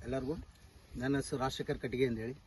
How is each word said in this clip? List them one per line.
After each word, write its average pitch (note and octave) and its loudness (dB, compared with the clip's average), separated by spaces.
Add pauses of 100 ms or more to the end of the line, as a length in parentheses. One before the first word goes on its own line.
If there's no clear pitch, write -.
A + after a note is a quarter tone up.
ಎಲ್ಲರಿಗೂ. C3 0 (600)
ನನ್ನ C3 2
ಹೆಸರು C#3 0
ರಾಜಶೇಖರ್ C#3+ 0
ಕಟ್ಟಿಗೆ B2 2
ಅಂತೇಳಿ. A2+ 0 (140)